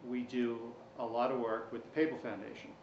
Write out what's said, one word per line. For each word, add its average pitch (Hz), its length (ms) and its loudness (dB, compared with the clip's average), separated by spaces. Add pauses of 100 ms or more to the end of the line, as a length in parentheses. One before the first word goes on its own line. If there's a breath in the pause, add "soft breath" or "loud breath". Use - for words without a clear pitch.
we 123 180 0
do 120 360 2 (400)
a 123 80 -2
lot 120 240 4
of 127 80 2
work 113 340 0
with 113 100 -4
the - 80 -14
Pable 156 280 4
Foundation. 107 520 -8 (120)